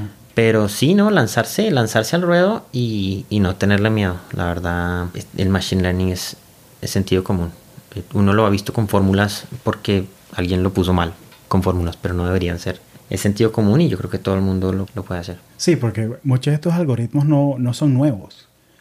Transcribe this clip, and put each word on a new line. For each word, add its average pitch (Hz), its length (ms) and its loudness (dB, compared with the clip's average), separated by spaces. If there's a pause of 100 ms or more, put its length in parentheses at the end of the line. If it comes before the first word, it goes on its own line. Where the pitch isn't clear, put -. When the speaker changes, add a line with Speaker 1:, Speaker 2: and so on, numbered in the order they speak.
(380)
Speaker 1:
Pero 110 320 4
sí, 131 240 0
¿no? 202 160 4
Lanzarse, 175 640 0
lanzarse 117 440 0
al 175 60 2
ruedo 180 500 2
y, 101 560 -2
y 104 120 0
no 95 160 2
tenerle 101 340 2
miedo. 98 280 0 (160)
La 95 120 -2
verdad, 87 720 -2
es, - 100 -10 (100)
el 98 140 0
machine 95 320 0
learning 90 280 0
es, - 280 -6 (420)
es - 120 -8
sentido 92 320 0
común. 87 260 -2 (640)
Uno 101 200 2
lo 110 120 4
ha 101 60 4
visto 101 200 -2
con 110 160 0
fórmulas 98 580 2 (180)
porque 101 420 -2 (300)
alguien 92 260 0
lo 92 120 2
puso 90 200 2
mal, 85 200 2 (340)
con 92 160 2
fórmulas, 87 360 0
pero 90 140 -4
no 87 140 -2
deberían 90 320 -2
ser. - 200 -8 (300)
Es 95 120 -4
sentido 107 300 2
común 110 300 2
y 160 80 2
yo 98 80 -2
creo 95 140 -6
que 95 80 -6
todo 95 160 -2
el 95 60 0
mundo 95 320 0
lo, 98 200 -4
lo 98 100 -8
puede 90 180 -8
hacer. 87 180 -12 (180)
Speaker 2:
Sí, 170 180 2
porque 113 320 -2 (160)
muchos 127 280 0
de 151 40 2
estos 165 180 -2
algoritmos 143 520 0
no, 143 320 2
no 123 160 -2
son 139 220 2
nuevos. 127 520 -2 (340)